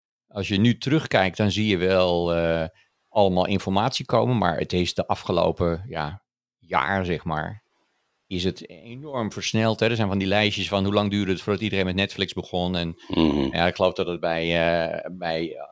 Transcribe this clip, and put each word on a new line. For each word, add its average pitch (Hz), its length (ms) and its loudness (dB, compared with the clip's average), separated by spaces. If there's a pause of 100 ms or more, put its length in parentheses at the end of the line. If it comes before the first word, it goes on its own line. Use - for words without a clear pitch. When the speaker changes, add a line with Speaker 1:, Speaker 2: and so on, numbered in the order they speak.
(280)
Speaker 1:
Als 98 200 -6
je 101 80 0
nu 113 220 4
terugkijkt, 131 580 0
dan 104 140 2
zie 104 160 0
je 101 100 4
wel, 87 580 2
eh, 82 300 0 (440)
allemaal 92 380 2
informatie 98 600 -2
komen, 117 320 2
maar 87 200 0
het - 140 -4
is 90 220 0
de 92 120 -4
afgelopen, 85 840 0
ja, 82 340 -8 (360)
jaar, 87 460 0
zeg 87 200 -2
maar, 82 380 -6 (640)
is 90 180 -4
het - 240 -4
enorm 117 640 -8
versneld, 110 480 0
hè. 110 80 4
Er 117 80 -2
zijn 110 120 2
van 98 100 0
die 95 100 0
lijstjes 101 400 2
van 95 160 0
hoe 101 100 0
lang 104 160 2
duurde 98 220 0
het 87 80 -4
voordat 101 220 -2
iedereen 95 220 0
met 92 100 -2
Netflix 98 380 -2
begon. 90 440 -4
En 82 180 -4 (140)
Speaker 2:
Mhm. 73 480 2
Speaker 1:
ja, 85 100 4
ik 87 80 0
geloof 92 180 2
dat 87 140 -2
het 85 140 -6
bij, 82 240 -2
eh, 82 680 0
bij, 82 440 -6
eh, 73 160 -12